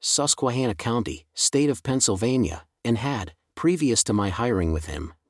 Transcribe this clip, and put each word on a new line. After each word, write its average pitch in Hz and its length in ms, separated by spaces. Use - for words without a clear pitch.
Susquehanna 131 760
County, - 580
state 143 360
of 131 140
Pennsylvania, 120 840
and 117 140
had, 113 340
previous 156 480
to - 80
my 104 160
hiring 95 460
with 78 140
him, 78 260